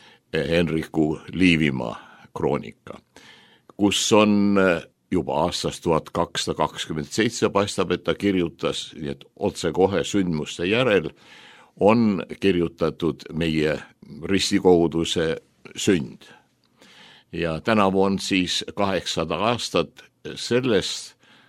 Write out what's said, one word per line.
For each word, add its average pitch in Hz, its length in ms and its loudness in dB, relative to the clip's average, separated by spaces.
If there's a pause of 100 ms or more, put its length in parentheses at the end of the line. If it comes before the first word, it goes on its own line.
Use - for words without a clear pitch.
(320)
Henriku 80 840 0 (160)
Liivimaa 76 600 2 (360)
kroonika, - 680 -6 (760)
kus 101 380 2
on 101 420 6 (560)
juba 69 220 0 (100)
aastast - 380 -4
tuhat 80 280 0
kakssada - 460 -4
kakskümmend 78 540 -4
seitse 110 420 0
paistab, 98 400 0
et 90 120 -4
ta 82 100 0
kirjutas, 85 800 -2
nii 71 160 -8
et 67 120 -14 (120)
otsekohe 90 720 0
sündmuste 85 580 -2
järel 104 440 2 (720)
on 107 420 4 (180)
kirjutatud 85 920 0
meie 78 460 0 (500)
ristikoguduse 85 1080 2 (400)
sünd. - 480 -2 (1080)
Ja 82 280 -4
tänavu 98 420 2
on 98 160 0
siis 92 460 -2 (100)
kaheksasada 87 640 -2 (160)
aastat - 520 -4 (300)
sellest 120 800 -2 (340)